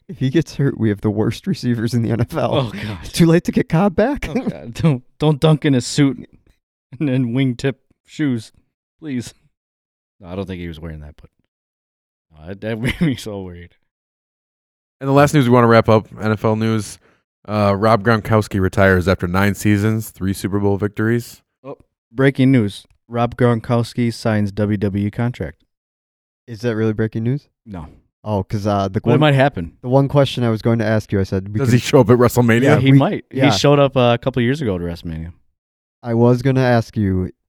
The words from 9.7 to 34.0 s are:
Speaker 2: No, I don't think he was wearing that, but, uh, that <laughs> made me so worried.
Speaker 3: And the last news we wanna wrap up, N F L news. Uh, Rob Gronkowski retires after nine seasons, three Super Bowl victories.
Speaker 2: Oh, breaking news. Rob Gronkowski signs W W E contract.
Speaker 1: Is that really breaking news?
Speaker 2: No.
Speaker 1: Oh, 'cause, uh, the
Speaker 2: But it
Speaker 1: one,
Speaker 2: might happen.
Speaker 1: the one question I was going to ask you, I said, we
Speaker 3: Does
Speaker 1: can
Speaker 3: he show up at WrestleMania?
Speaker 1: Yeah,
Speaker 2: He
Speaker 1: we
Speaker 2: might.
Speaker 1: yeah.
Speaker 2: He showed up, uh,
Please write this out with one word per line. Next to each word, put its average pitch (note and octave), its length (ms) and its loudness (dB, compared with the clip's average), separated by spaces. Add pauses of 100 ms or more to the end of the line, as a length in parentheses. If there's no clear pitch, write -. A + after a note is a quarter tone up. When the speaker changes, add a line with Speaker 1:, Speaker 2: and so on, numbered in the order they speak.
Speaker 2:
No, F#2 80 -20
I F2+ 80 -10
don't F#2+ 100 -8
think F2+ 140 -12
he E2+ 80 -10
was D#2 120 -14
wearing D#2 200 -14
that, D2+ 200 -20
but, - 100 -20 (1080)
uh, E2 220 -16
that A2 180 -8
<laughs> - 20 -10
made A#2 220 -6
me C#3+ 140 -2
so G2+ 260 -12
worried. F2 320 -18 (1300)
Speaker 3:
And C3+ 80 -6
the C3+ 40 0
last C#3+ 220 4
news C#3+ 120 4
we A#2+ 60 0
wanna A#2+ 140 6
wrap A2+ 240 4
up, A2 180 2 (100)
N G#2+ 140 -2
F G#2 140 -4
L A2 100 0
news. A2 420 -4 (480)
Uh, G2+ 320 0
Rob A2 260 2
Gronkowski G#2+ 540 0
retires F#2 480 4
after F#2 220 0
nine F#2+ 260 0
seasons, G#2+ 540 0
three F#2+ 240 -6
Super G2+ 260 -4
Bowl G2+ 200 0
victories. A2 640 -4 (200)
Speaker 2:
Oh, C3+ 140 -16 (360)
breaking C3+ 400 4
news. G#2+ 340 0 (220)
Rob A#2 280 -2
Gronkowski A#2 760 0
signs G#2 380 -2
W G#2 260 -2
W G2+ 300 -2
E - 20 -4
contract. A#2+ 520 -8 (840)
Speaker 1:
Is A2 160 -16
that A#2+ 140 -2
really A2 180 0
breaking A2 300 -4
news? C3 240 -4 (180)
Speaker 2:
No. F2 220 -14 (340)
Speaker 1:
Oh, G2 220 -2
'cause, G#2 220 -6
uh, G2+ 220 0
the G2 140 -4
Speaker 2:
But - 80 -2
it - 40 6
Speaker 1:
one, B2+ 60 2
Speaker 2:
might D3+ 140 4
happen. C3 480 0
Speaker 1:
the B2+ 80 -10
one C3+ 180 4
question C3+ 340 0
I A#2+ 60 0
was A2 140 -2
going A#2 160 2
to A2 80 -2
ask A2 260 -2
you, G2 80 2
I F#2+ 40 2
said, G2 280 -4
we G#2+ 60 -4
Speaker 3:
Does C3+ 100 0
Speaker 1:
can B2 100 4
Speaker 3:
he - 20 4
show - 200 2
up G2+ 80 4
at B2 80 2
WrestleMania? A#2+ 460 2
Speaker 1:
Yeah, D3 160 4
Speaker 2:
He C3+ 140 4
Speaker 1:
we C#3 60 8
Speaker 2:
might. D#3+ 320 0
Speaker 1:
yeah. C3+ 200 2
Speaker 2:
He G2+ 80 0
showed C#3+ 200 4
up, C#3 180 2
uh, A#2+ 180 2